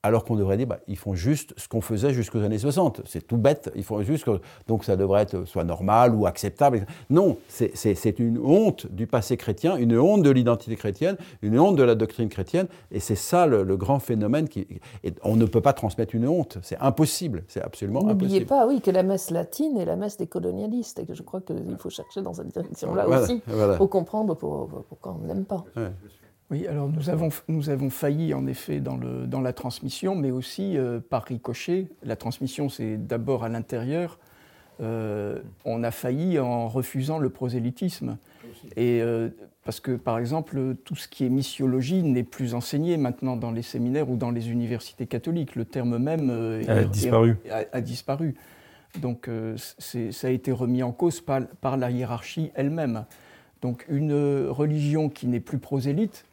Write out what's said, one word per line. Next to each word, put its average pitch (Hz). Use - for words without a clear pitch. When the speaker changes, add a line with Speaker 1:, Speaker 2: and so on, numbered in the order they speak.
Speaker 1:
alors 113
qu'on 120
devrait 98
dire, 127
bah, -
ils 101
font 98
juste 117
ce -
qu'on 113
faisait 117
jusqu'aux 117
années 107
soixante. 127
C'est -
tout 120
bête, 139
ils 101
font 107
juste 120
que, 101
donc 110
ça 98
devrait 98
être 95
soit 85
normal 101
ou 104
acceptable. 101
Non, 170
c'est, -
c'est, 107
c'est 101
une 117
honte 185
du 104
passé 117
chrétien, 156
une 117
honte 190
de 143
l'identité 117
chrétienne, 165
une 110
honte 185
de 139
la 120
doctrine 107
chrétienne, 170
et -
c'est -
ça 175
le, 113
le 95
grand 110
phénomène 120
qui, -
et 90
on 107
ne 113
peut 107
pas 135
transmettre 110
une 117
honte, 160
c'est -
impossible, 135
c'est -
absolument 110
Speaker 2:
N'oubliez 196
Speaker 1:
impossible. 175
Speaker 2:
pas, 262
oui, 262
que 196
la 185
messe 190
latine 196
est 180
la 165
messe 202
des 170
colonialistes, 208
et 170
que -
je 160
crois 190
qu'il 175
faut -
chercher -
dans 180
cette 170
direction-là 175
Speaker 1:
Voilà, 233
Speaker 2:
aussi, 240
Speaker 1:
voilà. 208
Speaker 2:
pour 196
comprendre 196
pour-, 147
pour-, -
pourquoi -
on 160
n'aime 196
pas. 190
Speaker 1:
Ouais. 107
Speaker 3:
Oui, 160
alors 147
nous 151
avons, 165
nous 156
avons 135
failli 147
en 135
effet 131
dans 135
le, 64
dans 131
la 127
transmission, 131
mais 139
aussi, 170
euh, 123
par 117
ricochet. 175
La 113
transmission, 131
c'est 110
d'abord 117
à 113
l'intérieur. 127
Euh, 107
on 117
a 117
failli 151
en 120
refusant 131
le 139
prosélytisme. 123
Et, 120
euh, 117
parce -
que, 131
par 120
exemple, 131
tout 165
ce -
qui -
est 123
missiologie 135
n'est 123
plus 120
enseigné 151
maintenant 127
dans 113
les 113
séminaires 123
ou 127
dans 120
les 117
universités 120
catholiques. 160
Le 113
terme 120
même, 143
euh, 113
Speaker 4:
A 107
Speaker 3:
est, 101
Speaker 4:
disparu. 113
Speaker 3:
est, -
a, 110
a 127
disparu. 135
Donc, 123
euh, 113
c'est, 113
ça 127
a 127
été 127
remis 123
en 123
cause 170
par, 135
par 135
la 123
hiérarchie 123
elle-même. 135
Donc, 123
une 143
religion 147
qui 127
n'est 120
plus -
prosélyte 143